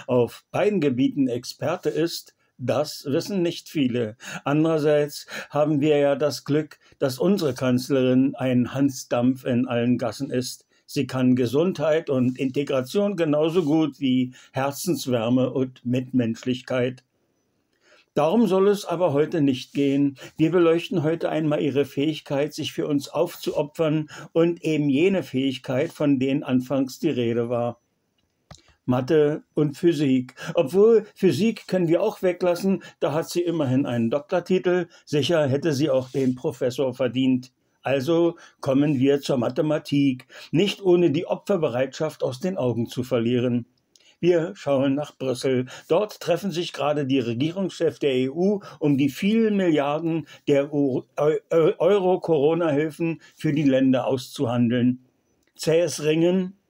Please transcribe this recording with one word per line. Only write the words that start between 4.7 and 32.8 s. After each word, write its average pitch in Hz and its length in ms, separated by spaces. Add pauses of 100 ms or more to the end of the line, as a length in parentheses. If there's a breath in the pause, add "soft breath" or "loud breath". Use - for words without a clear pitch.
haben 151 300
wir 147 180
ja 143 200
das 139 260
Glück, 151 360 (180 soft breath)
dass 131 200
unsere 175 360
Kanzlerin 131 800
ein 123 380
Hans 139 340
Dampf 127 380
in 123 200
allen 120 320
Gassen 123 320
ist. 127 360 (200)
Sie 135 220
kann 127 300
Gesundheit 151 720
und 127 280
Integration 143 800
genauso 160 480
gut 147 380
wie 127 320 (180 loud breath)
Herzenswärme 127 1000
und 131 340
Mitmenschlichkeit. 127 1200 (1120 soft breath)
Darum 185 320
soll 190 200
es 202 160
aber 165 300
heute 151 260
nicht 139 320
gehen. 139 460 (180 loud breath)
Wir 156 160
beleuchten 170 520
heute 165 260
einmal 151 320
ihre 139 240
Fähigkeit, 147 680
sich 143 200
für 160 140
uns 143 200
aufzuopfern 156 1000 (240 loud breath)
und 170 320
eben 151 240
jene 170 340
Fähigkeit, 131 720
von 143 260
denen 135 240
anfangs 131 560
die 160 120
Rede 117 380
war. 120 300 (1040 soft breath)
Mathe 147 580 (100)
und 151 240
Physik. 143 560 (220 loud breath)
Obwohl, 202 580
Physik 190 540
können 180 200
wir 165 140
auch 208 220
weglassen, 180 580 (180 loud breath)